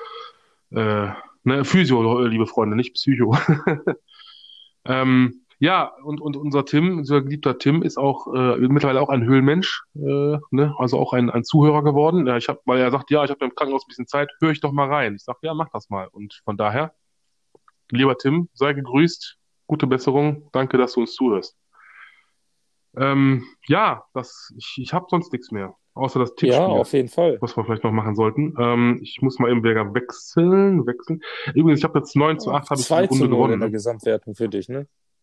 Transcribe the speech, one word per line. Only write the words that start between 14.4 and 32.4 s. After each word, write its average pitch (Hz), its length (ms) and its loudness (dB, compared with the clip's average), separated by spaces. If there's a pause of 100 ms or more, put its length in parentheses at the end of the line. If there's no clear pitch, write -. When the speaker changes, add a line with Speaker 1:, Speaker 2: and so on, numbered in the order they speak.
Speaker 1:
hör 160 100 2
ich 151 100 -4
doch 143 120 -4
mal 139 160 0
rein.“ 135 260 -2
Ich 101 100 -16
sag, 123 180 -12
„Ja, 160 120 -6
mach 156 160 -6
das - 180 -12
mal.“ 95 200 -8
Und - 360 -20
von 104 140 -6
daher, 117 340 -2 (960)
lieber 131 280 2
Tim, 165 340 0
sei 143 220 0
gegrüßt, 139 640 -2 (280)
gute 147 200 -2
Besserung, 139 640 0
danke, 131 240 0
dass 123 160 2
du 123 80 0
uns 113 140 -4
zuhörst. 110 420 -2 (1400)
Ähm, 135 500 2 (200)
ja, 170 460 0
das, - 460 -12
ich, - 180 -16
ich 127 160 -10
hab 175 160 -4
sonst 170 240 -2
nichts 123 180 -8
mehr, 98 240 -10 (200)
außer 131 260 -4
das 120 100 0
Speaker 2:
Ja, - 60 -18
Speaker 1:
Tippspiel, 147 380 2
Speaker 2:
auf 123 180 0
jeden 131 160 0
Fall. 165 320 0
Speaker 1:
was - 160 -6
wir 110 80 -2
vielleicht 113 180 -4
noch 113 80 0
machen 110 240 -2
sollten. 113 460 0
Ähm, 120 420 2
ich - 200 -16
muss 127 160 0
mal 123 120 2
eben 117 140 2
wieder 110 300 0
wechseln, 175 920 2
wechseln. 123 340 -6 (340)
Übrigens, 151 260 4
ich 160 40 2
hab 156 120 0
jetzt - 180 -2
neun 156 240 2
zu 127 140 -6